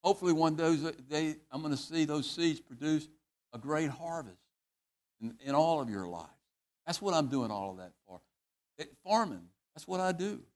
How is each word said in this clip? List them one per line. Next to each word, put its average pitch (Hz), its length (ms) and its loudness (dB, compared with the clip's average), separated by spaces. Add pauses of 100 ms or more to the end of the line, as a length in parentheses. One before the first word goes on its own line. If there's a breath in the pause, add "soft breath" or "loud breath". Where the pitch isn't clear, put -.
Hopefully 185 300 4
one 160 200 4
of 151 40 -2
those, 160 340 2 (180)
they, 156 260 0 (160)
I'm 135 100 -8
gonna 147 140 0
see 156 300 0
those 147 240 -2
seeds 170 300 0
produce 151 480 -2 (460)
a 120 40 -10
great 147 320 0
harvest 143 480 -8 (840)
in, 117 220 -8
in 139 120 0
all 156 260 4
of 120 80 -4
your 98 180 -4
lives. 82 220 -10 (560)
That's 165 160 -4
what 196 120 0
I'm 151 140 4
doing 123 240 -2
all 98 200 -6
of 92 60 -14
that 90 140 -16 (160)
for. 90 140 -18 (560)
It, 151 160 -12 (100)
farming, 175 440 0 (280)
that's - 120 -18
what 185 120 -2
I 185 120 2
do. 180 280 -2 (160)